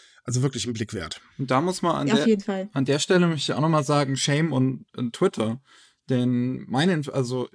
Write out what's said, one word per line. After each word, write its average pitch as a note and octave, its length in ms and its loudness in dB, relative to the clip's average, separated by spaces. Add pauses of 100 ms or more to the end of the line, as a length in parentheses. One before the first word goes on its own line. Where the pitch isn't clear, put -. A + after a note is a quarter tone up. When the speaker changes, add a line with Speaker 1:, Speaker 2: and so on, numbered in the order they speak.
(240)
Speaker 1:
also B2 180 0
wirklich C#3 220 -2
einen A#2+ 100 -4
Blick A2 180 -6
wert. E2+ 280 -8 (180)
Speaker 2:
Und C3+ 120 -4
da C3 100 4
muss F3+ 220 -2
man E3+ 140 2
an C#3 120 -2
Speaker 3:
Ja, G#3+ 60 2
auf - 60 2
Speaker 2:
der, - 80 2
Speaker 3:
jeden G#3 140 4
Fall. G3 300 -4
Speaker 2:
an C#3 120 0
der C#3+ 140 2
Stelle F3 280 4
möchte D#3 260 -2
ich - 40 -2
auch - 40 0
nochmal D#3 240 2
sagen, C#3+ 320 0
shame D3+ 360 0
on, C3 320 0 (120)
on B2 160 -4
Twitter. A#2 480 -2 (500)
Denn B2 580 0
meine D3+ 240 2
Inf-, D3+ 160 -2
also B2+ 460 -4